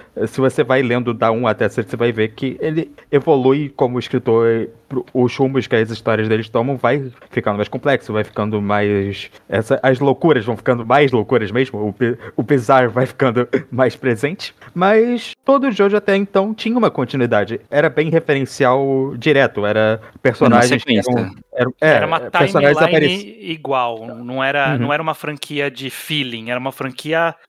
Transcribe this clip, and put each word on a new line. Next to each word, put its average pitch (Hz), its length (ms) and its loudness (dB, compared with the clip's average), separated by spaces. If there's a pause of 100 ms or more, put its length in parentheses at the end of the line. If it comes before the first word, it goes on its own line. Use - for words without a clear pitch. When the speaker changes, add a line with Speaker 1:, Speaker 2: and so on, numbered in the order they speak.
(280)
Speaker 1:
se - 120 -6
você 131 220 0
vai 131 200 2
lendo 120 300 -2
da 113 200 0
um 117 160 -2
até 107 200 0
sete, 107 220 -4
você 120 60 -8
vai 120 160 0
ver 110 160 -2
que 127 320 -8
ele 160 320 -4 (180)
evolui 139 640 2
como 123 240 0
escritor, 117 720 0 (200)
pro-, 131 240 -6
os 123 240 2
rumos 135 300 0
que - 80 0
as 113 160 2
histórias 110 380 -2
deles 110 200 0
tomam 127 280 -2
vai 127 340 -2 (200)
ficando 110 260 -2
mais 104 120 -2
complexo, 135 440 -2
vai 107 100 -2
ficando 107 400 -4
mais, 101 680 -2 (180)
essa, 110 340 0
as 131 160 2
loucuras 139 460 2
vão 113 120 -4
ficando 120 300 -2
mais 135 240 4
loucuras 113 400 0
mesmo, 107 380 -2
o - 40 -2
bi-, 120 240 -2 (200)
o 139 80 -2
bizarro 127 460 4
vai 127 160 0
ficando 123 420 0 (100)
<laughs> - 140 -6
mais 151 240 0
presente, 139 580 -4 (180)
mas 220 600 0 (120)
todo 269 220 2
o 254 60 0
Jojo 202 240 2
até 202 180 0
então 196 400 0
tinha 226 220 -4
uma 220 140 2
continuidade, 117 680 0 (100)
era 151 180 2
bem 151 220 -2
referencial 135 1080 0
direto, 127 500 2
era 110 340 2 (220)
personagens 123 640 4
que 135 140 -2
eram, 101 40 0 (100)
Speaker 2:
Uma 120 60 0 (100)
sequência. - 160 -18 (100)
Speaker 1:
eram, 127 260 -2
é, 156 80 4
Speaker 3:
Era 123 180 4
uma 160 140 -2
Speaker 1:
personagens 147 580 2
Speaker 3:
timeline 165 180 2 (100)
Speaker 1:
apareci- 202 340 -4
Speaker 3:
igual, 135 680 -4 (180)
não 131 200 -6
era, 139 280 0
Speaker 1:
Uhum. 135 60 -2
Speaker 3:
não 120 140 -2
era 151 100 -2
uma 160 120 -4
franquia 143 560 -6
de 135 200 -12
feeling, 123 600 -8
era 123 100 -4
uma 131 120 -6
franquia 156 600 -4 (140)